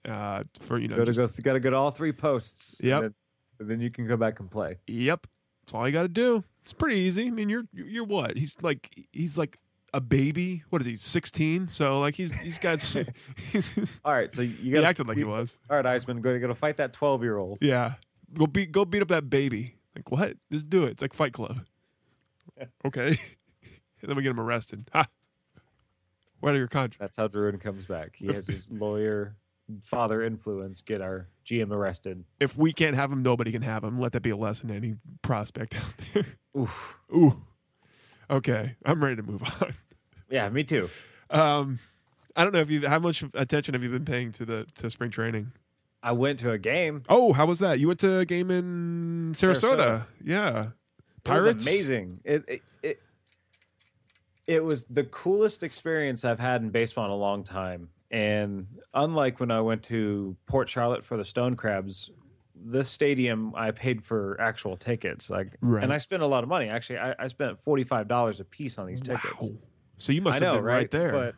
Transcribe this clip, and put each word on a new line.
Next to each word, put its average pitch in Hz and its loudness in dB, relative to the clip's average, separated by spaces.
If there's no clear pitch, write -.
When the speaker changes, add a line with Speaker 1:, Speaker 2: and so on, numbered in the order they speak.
Speaker 1:
Uh, 104 -6
for, - -2
you 113 -2
know, 110 -4
Speaker 2:
Gotta 117 4
Speaker 1:
just 110 2
Speaker 2:
go 123 4
th-, - -8
gotta 135 2
go 127 2
to 131 2
all 139 2
three 151 -4
posts. - -2
Speaker 1:
Yep. 104 2
Speaker 2:
And 110 0
then, 107 -6
and 107 -10
then 113 -2
you 120 -2
can 117 -6
go 120 2
back 110 0
and 95 -12
play. 90 -6
Speaker 1:
Yep. 123 -2
That's - -16
all 113 -2
you 135 2
gotta 170 0
do. 226 2
It's - -20
pretty 262 2
easy. 185 2
I - -2
mean, 214 -2
you're, 233 0
you're 208 -8
what? 185 0
He's 143 -4
like, 151 -2
he's 156 -4
like 151 -2
a 139 0
baby. 147 0
What 165 0
is 120 -2
he, 117 -4
sixteen? 165 0
So, 139 0
like, 143 0
he's, 175 -4
he's 165 -6
got 170 2
s-, - 0
<laughs> - -14
he's, - -2
Speaker 2:
All 147 2
right, 120 0
so 120 -4
you 117 -2
Speaker 1:
he 127 -4
Speaker 2:
gotta 156 6
Speaker 1:
acted 156 0
like 110 0
he 104 0
Speaker 2:
beat 107 -2
Speaker 1:
was. 113 -4
Speaker 2:
All 147 2
right, 135 2
Iceman, 123 0
go, 123 2
go 120 -2
fight 147 -2
that 135 -2
twelve-year-old. 113 0
Speaker 1:
Yeah. 127 4
Go 156 4
beat, 165 0
go 196 4
beat 202 0
up 190 2
that 156 2
baby. 127 0
Like, - -16
what? 156 0
Just 151 -6
do 175 4
it. 120 -2
It's - -10
like 135 -4
Fight 135 0
Club. 117 -6
Speaker 2:
<laughs> - -20
Speaker 1:
Okay. 139 0
<laughs> - -18
And - -12
then 143 -2
we 139 -2
get 135 0
him 117 -2
arrested. 113 -4
Ha! 156 4
What 143 4
are 139 4
your 123 0
contracts? 127 -2
Speaker 2:
That's 101 -10
how 110 0
Druin 101 0
comes 98 -8
back. 82 -8
He 98 -8
Speaker 1:
If 101 0
Speaker 2:
has 98 -8
his - -8
lawyer, 104 -2
father 113 -2
influence, 98 -6
get 104 -4
our 92 -8
G 120 -2
M 104 -2
arrested. 95 -4
Speaker 1:
If 139 0
we 156 4
can't 156 2
have 139 0
him, 131 -2
nobody 120 2
can 113 -2
have 110 -4
him. 113 -4
Let 123 0
that 123 -2
be 120 0
a 101 -2
lesson 110 -4
to 104 -6
any 110 -6
prospect 110 -4
out - -8
there. 202 2
Speaker 2:
Oof. - -6
Speaker 1:
Ooh. 156 8
Okay. 123 0
I'm 151 2
ready 131 0
to 107 -8
move 104 -8
<laughs> - -6
on. - -2
Speaker 2:
Yeah, 123 0
me 135 0
too. 110 0
Speaker 1:
Um, 147 4
I 165 4
don't 196 2
know 175 4
if 151 0
you, 147 2
how 151 4
much 165 0
attention 143 0
have 123 -2
you 123 -4
been 131 -2
paying 123 -4
to 117 -8
the, 110 -6
to 117 -6
spring 120 -6
training? 113 -4
Speaker 2:
I 120 0
went 131 2
to 120 0
a 107 0
game. 147 0
Speaker 1:
Oh, 220 8
how 147 6
was 170 2
that? 170 4
You 147 6
went 175 2
to 190 6
a 180 4
game 180 0
in 170 -2
Sarasota. 185 4
Speaker 2:
Sarasota. 117 2
Speaker 1:
Yeah. 160 0
Speaker 2:
It - 2
was 160 6
Speaker 1:
Pirates? 120 4
Speaker 2:
amazing. 131 0
It, 143 0
it, 123 -6
it, 151 -4
it 160 4
was 151 0
the 131 0
coolest 202 0
experience 151 -2
I've 117 0
had 123 0
in 110 -4
baseball 117 0
in 98 -2
a 101 0
long 101 0
time. 92 -8
And 104 0
unlike 143 2
when 120 0
I 113 2
went 110 0
to 101 -2
Port 131 0
Charlotte 120 -2
for 117 -8
the 101 -6
Stone 123 0
Crabs, 98 -4
this 123 -2
stadium, 120 0
I 110 -2
paid 117 -2
for 101 -4
actual 104 -2
tickets. - -4
Like, 95 -4
Speaker 1:
Right. 117 4
Speaker 2:
and 131 2
I 147 0
spent 175 -2
a 147 2
lot 131 2
of 123 -6
money. 151 0
Actually, 113 -6
I, 127 -4
I 131 -6
spent 127 -6
forty-five 127 0
dollars 113 2
a 95 -10
piece - -10
on - -8
these 123 -6
tickets. 127 -6
Speaker 1:
Wow. 107 -6
So - 0
you 165 2
must 151 2
Speaker 2:
I 180 4
Speaker 1:
have 165 4
Speaker 2:
know, 120 4
Speaker 1:
been 101 -2
right 120 2
Speaker 2:
right? 123 2
Speaker 1:
there. 139 0